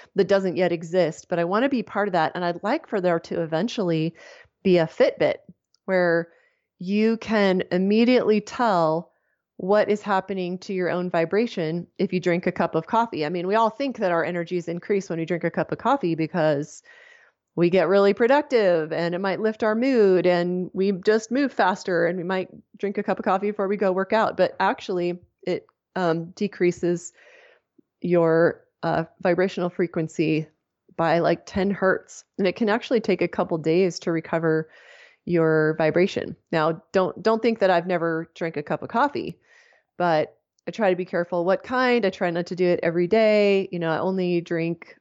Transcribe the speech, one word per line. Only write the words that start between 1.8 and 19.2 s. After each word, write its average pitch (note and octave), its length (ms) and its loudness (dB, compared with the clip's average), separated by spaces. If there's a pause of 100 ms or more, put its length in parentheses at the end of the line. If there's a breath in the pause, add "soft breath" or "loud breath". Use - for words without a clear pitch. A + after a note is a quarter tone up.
part G#3 260 -4
of F#3 40 -4
that. E3 220 2
And F3+ 100 -4
I'd F3 200 -4
like C4 240 -4
for G#3+ 120 -4
there F3 200 2
to - 220 -6
eventually E3 720 -2 (500 loud breath)
be F3+ 140 4
a D#3+ 80 2
Fitbit - 500 0 (480)
where F3 440 0 (500 soft breath)
you G#3+ 400 0
can G3 520 2
immediately G#3+ 720 2
tell F3 720 0 (440)
what G3+ 340 2
is G#3 100 0
happening F#3+ 560 -4
to F#3+ 160 -10
your F3+ 160 -2
own F3+ 220 -2
vibration E3+ 760 -2 (120)
if G3 140 -2
you F3+ 80 0
drink F3 260 0
a F3 60 0
cup E3+ 220 -2
of D#3+ 120 -2
coffee. A3+ 400 -2
I - 20 -4
mean, F3 180 -4
we G3+ 100 0
all A3+ 120 2
think A#3+ 300 -6
that F#3 140 0
our E3 120 2
energies F3 440 -4
increase F#3+ 420 -4
when E3 80 -4
we E3 80 -6
drink E3+ 180 -4
a E3 60 -2
cup - 200 -4
of - 80 -6
coffee F#3 360 0
because D#3 680 -2 (760 loud breath)
we F3 120 2
get E3+ 200 2
really G3+ 260 4
productive A3+ 800 2
and E3+ 220 -2
it F3 60 -4